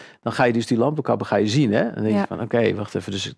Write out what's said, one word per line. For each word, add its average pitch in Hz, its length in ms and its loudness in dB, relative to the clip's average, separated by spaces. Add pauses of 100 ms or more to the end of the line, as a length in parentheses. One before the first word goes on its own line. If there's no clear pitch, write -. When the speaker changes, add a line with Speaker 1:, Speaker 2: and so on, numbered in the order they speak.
(200)
Speaker 1:
dan 117 120 -6
ga 135 120 2
je 123 80 4
dus 113 140 0
die 117 120 2
lampenkappen 127 480 0
ga 107 100 0
je 104 120 4
zien, 117 240 2
hè? 113 100 4
En 151 120 -4
dan 110 80 -4
denk 107 120 2
je 101 60 2
Speaker 2:
Ja. 98 60 -2
Speaker 1:
van, - 140 -10
"Oké, 110 340 0
wacht 104 200 -8
even, 98 180 -6
dus 95 260 -6